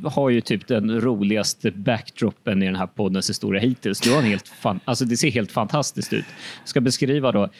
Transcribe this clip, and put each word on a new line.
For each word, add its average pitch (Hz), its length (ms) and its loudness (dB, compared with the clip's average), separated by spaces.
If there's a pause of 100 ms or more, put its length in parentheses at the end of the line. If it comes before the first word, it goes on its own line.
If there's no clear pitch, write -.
har 139 260 0
ju 120 100 4
typ 110 260 -2
den 110 340 0
roligaste 104 720 0
backdropen 101 920 -2
i 95 40 2
den 92 100 -2
här 92 100 -2
poddens 95 440 -2
historia 101 320 -2
hittills. 120 380 0
Du 117 120 2
har 147 60 4
en 135 60 2
helt 101 240 0
fan-, 98 360 -4
alltså 131 200 -2
det 117 120 0
ser 151 140 2
helt 107 220 -2
fantastiskt - 600 -2
ut. 110 120 -2 (360)
Jag - 80 -20
ska 139 120 2
beskriva 131 520 2
då. 101 160 2 (120)